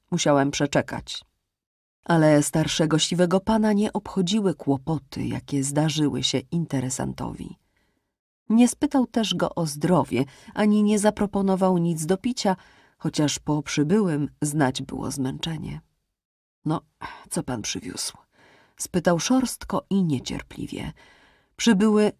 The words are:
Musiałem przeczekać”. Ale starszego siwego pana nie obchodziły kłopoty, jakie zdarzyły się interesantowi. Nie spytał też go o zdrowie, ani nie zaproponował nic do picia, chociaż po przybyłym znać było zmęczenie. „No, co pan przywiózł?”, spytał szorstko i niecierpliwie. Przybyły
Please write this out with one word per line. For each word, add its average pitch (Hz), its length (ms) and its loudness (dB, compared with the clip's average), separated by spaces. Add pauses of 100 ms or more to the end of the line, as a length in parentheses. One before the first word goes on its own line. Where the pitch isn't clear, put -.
(100)
Musiałem 143 400 2
przeczekać”. - 760 -4 (800)
Ale 156 380 6
starszego 156 560 0
siwego 175 420 2
pana 220 320 2
nie 208 200 0
obchodziły 190 600 -2
kłopoty, 139 720 -4
jakie 135 400 -4
zdarzyły 147 580 0
się 135 160 0
interesantowi. 131 1200 -6 (920)
Nie 233 200 6
spytał 277 380 0
też 208 280 -2
go 175 200 -2
o 170 120 -2
zdrowie, 147 580 2 (300)
ani 208 280 4
nie 208 160 4
zaproponował 196 800 2
nic 165 280 0
do 185 100 2
picia, 214 400 0 (420)
chociaż 151 400 -2
po 151 240 -2
przybyłym 151 640 0 (140)
znać 147 400 0
było - 280 -8
zmęczenie. 151 720 -8 (840)
„No, 156 160 -2 (500)
co 175 120 -4
pan 120 200 -6
przywiózł?”, - 540 -8 (600)
spytał 175 420 0
szorstko - 720 -2
i 190 140 2
niecierpliwie. - 880 -6 (640)
Przybyły 214 640 4